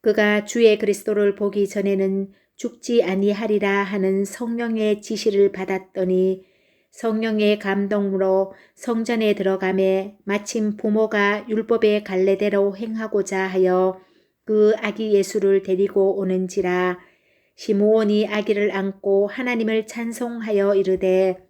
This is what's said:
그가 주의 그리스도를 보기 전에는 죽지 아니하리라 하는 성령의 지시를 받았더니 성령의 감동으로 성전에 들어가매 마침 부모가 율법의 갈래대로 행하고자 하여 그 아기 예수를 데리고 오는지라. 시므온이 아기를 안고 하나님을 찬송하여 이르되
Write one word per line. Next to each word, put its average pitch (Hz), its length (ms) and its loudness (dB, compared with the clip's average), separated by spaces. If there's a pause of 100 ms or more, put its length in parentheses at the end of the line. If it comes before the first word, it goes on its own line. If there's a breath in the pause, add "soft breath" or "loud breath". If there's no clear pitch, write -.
그가 208 440 2
주의 220 340 4
그리스도를 208 560 0
보기 202 320 -2
전에는 196 640 -2 (240 soft breath)
죽지 240 480 -2
아니하리라 202 800 0
하는 196 420 -2
성령의 226 760 -4
지시를 202 500 0
받았더니 185 960 -2 (440 soft breath)
성령의 214 720 0
감동으로 196 920 0 (220 loud breath)
성전에 226 600 0
들어가매 190 920 0
마침 208 500 -2
부모가 208 720 0
율법의 220 560 0
갈래대로 196 720 0
행하고자 214 680 -4
하여 185 580 2 (420 loud breath)
그 214 380 4
아기 214 320 -2
예수를 196 480 2
데리고 190 580 0
오는지라. 180 800 -2 (560 soft breath)
시므온이 214 720 2
아기를 208 480 0
안고 196 520 0
하나님을 226 580 -2
찬송하여 226 880 -2
이르되 190 640 2 (120)